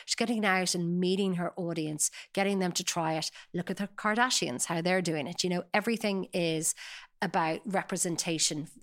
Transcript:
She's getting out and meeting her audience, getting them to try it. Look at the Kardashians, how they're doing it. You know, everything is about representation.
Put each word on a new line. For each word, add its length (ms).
She's 80
getting 320
out 280
and 240
meeting 360
her 220
audience, 540
getting 280
them 120
to 100
try 320
it. 160
Look 160
at 80
the 120
Kardashians, 760
how 160
they're 220
doing 240
it. 180
You 60
know, 140
everything 580
is 420
about 460
representation. 1000